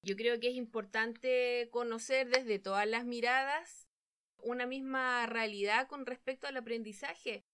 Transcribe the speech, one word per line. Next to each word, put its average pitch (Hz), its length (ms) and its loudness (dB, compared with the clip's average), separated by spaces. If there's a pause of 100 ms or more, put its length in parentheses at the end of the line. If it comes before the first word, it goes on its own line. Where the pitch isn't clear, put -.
Yo 196 140 -2
creo 233 240 2
que 240 100 2
es 254 60 -2
importante 233 1160 0
conocer 240 580 0
desde 240 300 4
todas 196 280 0
las 233 180 0
miradas 262 800 0 (500)
una 247 280 -2
misma 254 600 0
realidad 220 600 0
con 285 180 -10
respecto 262 420 -6
al 277 80 -6
aprendizaje 233 880 -6 (100)